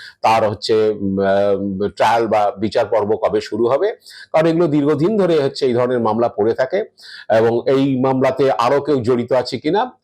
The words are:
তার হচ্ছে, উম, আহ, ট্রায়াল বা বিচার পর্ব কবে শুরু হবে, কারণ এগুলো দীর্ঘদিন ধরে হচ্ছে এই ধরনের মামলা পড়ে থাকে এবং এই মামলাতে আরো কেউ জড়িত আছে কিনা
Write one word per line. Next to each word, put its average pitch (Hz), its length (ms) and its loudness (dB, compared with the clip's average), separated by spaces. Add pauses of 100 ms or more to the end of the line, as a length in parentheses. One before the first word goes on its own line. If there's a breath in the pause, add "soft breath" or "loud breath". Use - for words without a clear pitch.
(220 loud breath)
তার 110 280 2
হচ্ছে, 110 400 0
উম, 98 300 -2
আহ, 98 680 0
ট্রায়াল 113 400 0
বা 104 240 0
বিচার 110 340 -2
পর্ব 107 300 0
কবে 104 260 -2
শুরু 113 260 -2
হবে, 151 240 0 (420 loud breath)
কারণ 160 140 2
এগুলো 165 200 2
দীর্ঘদিন 151 500 0
ধরে 170 220 2
হচ্ছে 139 260 -2
এই 127 80 0
ধরনের 123 260 0
মামলা 113 280 0
পড়ে 113 260 0
থাকে 175 300 -2 (460 loud breath)
এবং 113 400 2
এই 135 300 2
মামলাতে 131 520 2
আরো 131 300 2
কেউ 143 200 0
জড়িত 117 300 0
আছে 127 260 -2
কিনা 202 340 -2 (120)